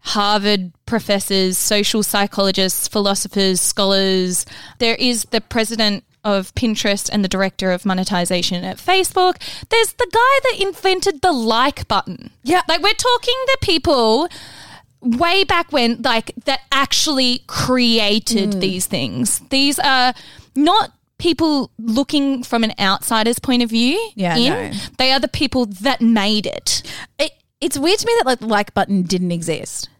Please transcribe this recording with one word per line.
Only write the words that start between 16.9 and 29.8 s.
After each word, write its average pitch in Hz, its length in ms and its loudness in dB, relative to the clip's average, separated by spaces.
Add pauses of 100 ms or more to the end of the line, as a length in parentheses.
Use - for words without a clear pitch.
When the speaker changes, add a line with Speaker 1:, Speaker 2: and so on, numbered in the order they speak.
Speaker 1:
created 226 1040 0
Speaker 2:
Mm. 190 80 -2
Speaker 1:
these 185 260 -2
things. 135 540 -4 (100)
These 277 280 2
are 254 360 2 (400)
not 359 380 2 (260)
people 311 600 0
looking 269 640 0
from 233 220 -2
an 220 140 -2
outsider's 220 600 0
point 247 240 2
of 226 80 -2
view 240 280 2 (160)
Speaker 2:
Yeah, 180 220 -2
Speaker 1:
in. 240 160 4
Speaker 2:
no. - 180 -6 (280)
Speaker 1:
They 262 140 2
are 269 80 2
the 269 80 -2
people 254 380 0
that 208 360 -2
made 214 440 2
it. - 360 -4 (360)
Speaker 2:
It, 302 140 -2 (280)
it's 302 180 -2
weird 339 200 2
to - 80 -4
me 466 120 2
that, 240 80 2
like, 247 140 0
the 214 60 -8
like 208 280 0
button 196 280 0
didn't 180 300 -2
exist 165 560 -6 (120)